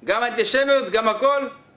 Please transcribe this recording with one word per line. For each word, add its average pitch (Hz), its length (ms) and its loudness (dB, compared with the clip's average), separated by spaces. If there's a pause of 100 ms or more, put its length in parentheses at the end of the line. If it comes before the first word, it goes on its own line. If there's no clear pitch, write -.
גם 208 180 0
האנטישמיות, 240 680 0
גם 220 180 0
הכל, 269 340 0 (340)